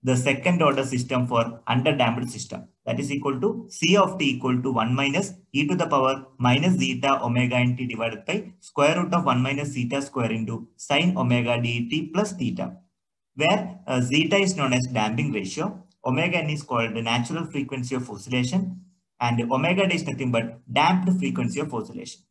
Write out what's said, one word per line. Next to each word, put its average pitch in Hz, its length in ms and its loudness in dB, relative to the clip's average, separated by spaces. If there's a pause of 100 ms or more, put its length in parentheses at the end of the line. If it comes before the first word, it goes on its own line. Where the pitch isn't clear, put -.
the 127 160 2
second 139 460 2
order 135 200 4
system 123 440 -2
for 117 420 0
underdamped 123 600 2
system. - 380 -12 (180)
That 117 140 -2
is 139 120 -4
equal 135 300 -2
to 226 280 -2
C - 260 2
of 190 220 4
t 143 140 0
equal 127 320 0
to 135 80 0
one 117 240 2
minus 139 380 0 (180)
e 147 160 0
to 180 80 0
the 180 100 0
power 135 400 2 (140)
minus 147 400 4
zeta 131 420 0
omega 123 360 0
n 123 200 2
t 127 80 -4
divided 113 400 -4
by 208 340 -6
square 156 400 2
root 165 140 -2
of 165 120 2
one 127 160 2
minus 139 280 -2
zeta 127 320 -2
square 123 300 -2
into 110 360 -6 (100)
sine 175 380 0
omega 120 460 2
d 120 280 -2
t 156 180 -2
plus 208 240 -2
theta, - 460 -6 (580)
where, 165 500 0
uh, 131 160 0
zeta 156 360 2
is 190 180 2
known 135 180 0
as 127 140 2
damping 117 440 0
ratio, 107 520 -4 (220)
omega 165 320 0
n 156 120 -2
is 147 140 -4
called 113 320 -2
the 117 60 -4
natural 123 440 -2
frequency 131 500 -6
of 123 140 -4
oscillation, 127 680 -2 (400)
and 120 320 0
omega 180 360 2
d 175 80 0
is - 100 -2
nothing 127 260 -4
but 113 280 -2 (120)
damped 180 480 4
frequency 123 400 -2
of 147 140 -6
oscillation. - 580 -10